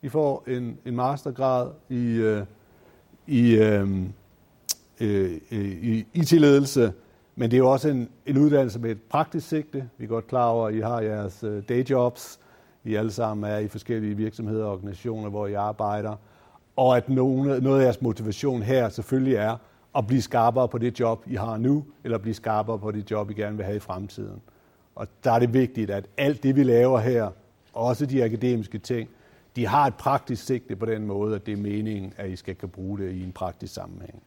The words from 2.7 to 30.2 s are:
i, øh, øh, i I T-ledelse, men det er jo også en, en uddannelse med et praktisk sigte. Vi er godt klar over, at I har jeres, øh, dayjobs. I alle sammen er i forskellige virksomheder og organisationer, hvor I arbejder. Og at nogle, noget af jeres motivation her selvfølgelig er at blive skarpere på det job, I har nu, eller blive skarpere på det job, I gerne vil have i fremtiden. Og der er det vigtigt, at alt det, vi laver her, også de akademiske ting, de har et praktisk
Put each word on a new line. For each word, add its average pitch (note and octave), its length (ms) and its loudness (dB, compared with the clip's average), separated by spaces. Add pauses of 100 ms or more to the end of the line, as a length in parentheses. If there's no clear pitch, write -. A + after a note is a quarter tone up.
i, A#2+ 280 6
øh, G#2+ 340 6 (1080)
øh, G2+ 320 0 (200)
i G#2+ 600 -4
I F3 80 0
T-ledelse, C#3 720 6 (440)
men A#2+ 160 0
det B2+ 60 6
er - 20 8
jo C3 120 6
også C#3 180 2
en, B2+ 200 -2 (160)
en C3+ 120 0
uddannelse C3+ 420 4
med A2+ 120 -4
et G#2 180 -8
praktisk D3+ 380 -2
sigte. D3 500 -6
Vi A#2+ 60 -12
er A2+ 40 -12
godt A2+ 200 -4
klar B2 200 2
over, A#2 200 2
at G#2+ 80 -2
I A2 40 -2
har A2+ 220 -2
jeres, G#2+ 420 -6
øh, G#2 260 -6
dayjobs. B2 720 0 (460)
I G#2+ 100 -4
alle A2 160 -2
sammen G#2 400 -4
er G#2 60 -2
i G#2+ 100 -4
forskellige G#2 500 -6
virksomheder G#2+ 480 -4
og G#2 60 -4
organisationer, G#2 580 -8
hvor G2+ 180 -6
I G2+ 60 -6
arbejder. G#2 600 -4 (600)
Og B2+ 220 6
at A#2+ 120 -2
nogle, C3 500 2
noget C3+ 200 4
af C3 60 6
jeres A#2+ 160 2
motivation A#2 600 -2
her A#2+ 280 2
selvfølgelig C3 460 0
er G#2+ 200 0 (400)
at A#2+ 120 0
blive B2+ 140 2
skarpere A#2+ 460 2
på A#2+ 100 -4
det A#2 220 -2
job, A2+ 280 0
I C3 80 -8
har A2 220 -4
nu, C#3 280 2 (180)
eller A#2 140 -2
blive G#2+ 160 -4
skarpere G#2+ 460 -2
på G#2+ 120 -6
det G#2 200 -6
job, G#2+ 200 -2
I - 20 -8
gerne G#2 240 -4
vil G2 80 -4
have G2+ 100 -4
i G#2 40 -2
fremtiden. G2+ 640 -10 (540)
Og - 120 -10 (160)
der B2+ 80 2
er A#2 80 4
det B2 140 2
vigtigt, A#2 380 0
at G2 140 -6 (120)
alt C#3+ 260 0
det, C3+ 120 2
vi C#3 80 6
laver B2 360 6
her, A2+ 300 0 (440)
også A#2+ 320 -2
de C3 180 2
akademiske A2+ 540 -2
ting, A2+ 320 -6 (460)
de B2 120 -2
har C#3 200 2
et B2 80 -2
praktisk - 480 -4